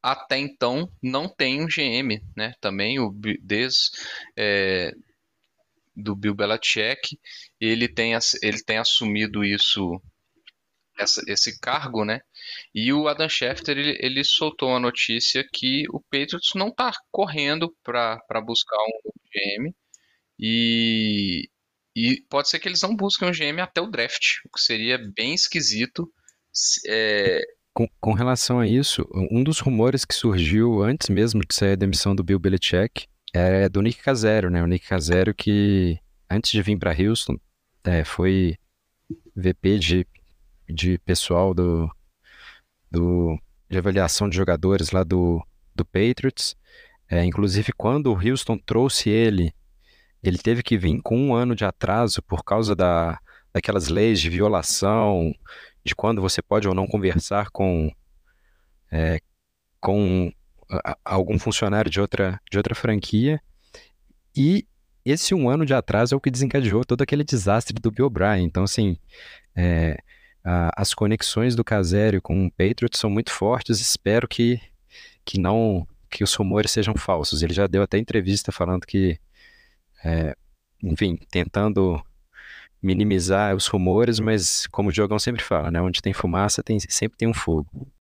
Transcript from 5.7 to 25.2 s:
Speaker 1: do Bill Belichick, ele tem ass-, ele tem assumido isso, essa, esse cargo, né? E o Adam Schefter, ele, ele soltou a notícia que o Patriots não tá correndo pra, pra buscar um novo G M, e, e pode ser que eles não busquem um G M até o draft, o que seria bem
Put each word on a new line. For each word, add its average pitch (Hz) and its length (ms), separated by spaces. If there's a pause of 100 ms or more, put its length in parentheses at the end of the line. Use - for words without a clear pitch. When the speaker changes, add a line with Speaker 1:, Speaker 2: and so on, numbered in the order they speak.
Speaker 1:
do 104 220
Bill 101 180
Belichick, 110 840 (440)
ele 113 260
tem 117 280
ass-, - 280
ele 107 220
tem 110 140
assumido 107 680
isso, 98 580 (960)
essa, 101 300
esse - 320
cargo, 127 440
né? 110 160 (540)
E 113 180
o 151 140
Adam 151 220
Schefter, 139 500
ele, 147 220
ele 131 240
soltou 139 500
a 123 60
notícia 120 720
que 135 380
o - 100
Patriots 143 560
não 202 180
tá 254 160 (220)
correndo 160 600 (120)
pra, 117 420
pra 110 140
buscar 113 360
um 110 160 (120)
novo - 160 (120)
G 101 280
M, 156 140 (640)
e, 110 1120 (460)
e 120 340
pode 143 200
ser 165 100
que - 80
eles 180 160
não 208 140
busquem 196 320
um 180 40
G 156 120
M 151 160
até 180 200
o 208 100
draft, - 540
o - 40
que - 120
seria 117 380 (160)
bem 120 180